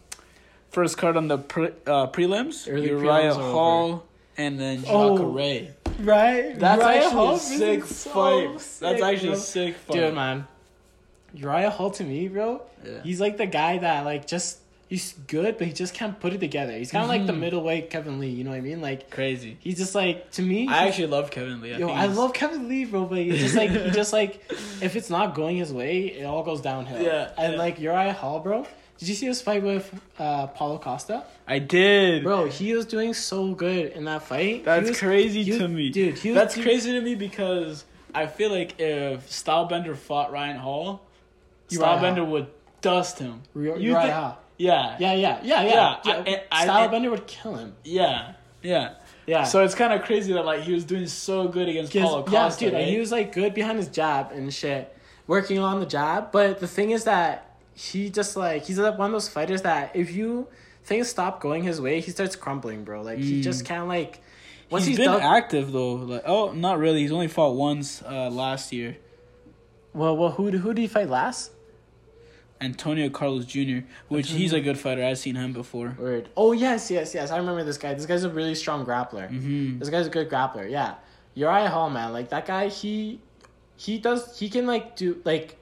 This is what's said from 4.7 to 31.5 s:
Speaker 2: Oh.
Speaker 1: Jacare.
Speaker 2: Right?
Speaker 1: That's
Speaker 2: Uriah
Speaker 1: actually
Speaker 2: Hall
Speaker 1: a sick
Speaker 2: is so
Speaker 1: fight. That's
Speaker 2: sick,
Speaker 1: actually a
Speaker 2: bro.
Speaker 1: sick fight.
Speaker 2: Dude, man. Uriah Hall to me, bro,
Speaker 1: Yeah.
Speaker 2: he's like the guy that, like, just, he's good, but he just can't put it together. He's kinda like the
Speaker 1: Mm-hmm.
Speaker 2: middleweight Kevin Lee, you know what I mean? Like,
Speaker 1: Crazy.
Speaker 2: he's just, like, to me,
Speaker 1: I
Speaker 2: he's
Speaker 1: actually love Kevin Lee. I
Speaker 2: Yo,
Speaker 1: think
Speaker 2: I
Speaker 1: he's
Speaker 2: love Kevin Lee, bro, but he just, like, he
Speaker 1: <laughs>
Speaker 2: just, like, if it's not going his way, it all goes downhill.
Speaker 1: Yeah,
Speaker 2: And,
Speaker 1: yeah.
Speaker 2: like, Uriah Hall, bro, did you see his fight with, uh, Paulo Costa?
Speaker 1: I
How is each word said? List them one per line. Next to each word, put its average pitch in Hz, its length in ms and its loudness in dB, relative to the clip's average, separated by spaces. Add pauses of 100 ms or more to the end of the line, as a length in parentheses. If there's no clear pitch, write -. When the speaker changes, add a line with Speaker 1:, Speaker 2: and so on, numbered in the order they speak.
Speaker 2:
Oh. 208 320 6 (180)
Speaker 1:
Jacare. 143 380 -4 (240)
Speaker 2:
Right? 240 600 4
Speaker 1:
That's 202 220 6
Speaker 2:
Uriah 233 180 8
Speaker 1:
actually 311 140 6
Speaker 2:
Hall 240 220 4
Speaker 1:
a 339 40 2
sick 269 420 0
Speaker 2:
is - 160 -10
so - 140 -12
Speaker 1:
fight. 185 420 4
That's - 120 -12
Speaker 2:
sick, - 380 0
Speaker 1:
actually 190 260 2
a 160 40 2
Speaker 2:
bro. 196 80 0
Speaker 1:
sick 180 360 -4
fight. - 200 -6
Speaker 2:
Dude, 160 180 2
man. 135 320 -4 (880)
Uriah 156 360 0
Hall 196 220 -2
to 196 120 -8
me, 151 240 -4
bro, 214 340 -4 (220)
Speaker 1:
Yeah. 113 180 -12
Speaker 2:
he's 175 180 -4
like 208 160 0
the 220 100 0
guy 165 320 0
that, 160 260 0
like, 147 220 -4
just, - 320 -4 (300)
he's - 240 -6 (160)
good, 170 300 0
but 175 100 -2
he 165 40 -6
just 180 220 -6
can't 208 240 -8
put 175 140 -2
it 196 80 -6
together. 139 320 -4
He's 120 180 -8
kinda 214 160 0
like 220 200 2
the 185 60 2
Speaker 1:
Mm-hmm. 160 80 -2
Speaker 2:
middleweight 165 500 -2
Kevin 151 280 -6
Lee, 135 120 -4
you 123 120 -6
know 135 80 -6
what 131 60 -6
I 131 60 -6
mean? 156 180 -8
Like, 135 300 -8
Speaker 1:
Crazy. 127 500 -6
Speaker 2:
he's 175 180 -6
just, 185 160 -4
like, 180 380 0
to 185 100 -4
me, 190 260 2
Speaker 1:
I 180 160 4
Speaker 2:
he's 196 60 4
Speaker 1:
actually 185 180 -2
love 143 220 0
Kevin 127 300 -8
Lee. 117 140 -10
I - 40 -6
Speaker 2:
Yo, 175 80 -2
Speaker 1:
think 160 120 -2
Speaker 2:
I 196 100 4
Speaker 1:
he's 196 80 0
Speaker 2:
love 254 160 2
Kevin 285 360 -2
Lee, 262 160 -2
bro, 196 200 -2
but 185 140 -2
he 175 200 0
just, 135 160 2
like, 208 160 4
he 196 200 0
Speaker 1:
<laughs> - 20 2
Speaker 2:
just, 208 200 2
like, 214 300 0 (400)
if 185 140 -4
it's 226 140 -6
not 175 260 0
going 156 200 -2
his 165 160 -4
way, 156 340 -2
it 139 180 -8
all 147 180 -4
goes 156 180 -4
downhill. 131 420 -6
Speaker 1:
Yeah, 156 360 0
Speaker 2:
And, 165 140 0
Speaker 1:
yeah. 165 60 -2
Speaker 2:
like, 170 200 -2
Uriah 180 340 2
Hall, 151 280 -4
bro, 214 260 -2 (320)
did 170 100 -8
you 202 60 -2
see 202 120 -4
his 254 140 -2
fight 208 220 0
with, 196 320 -2 (240)
uh, 143 300 -2
Paulo 151 300 -4
Costa? 143 440 -6 (240)
Speaker 1:
I 143 140 0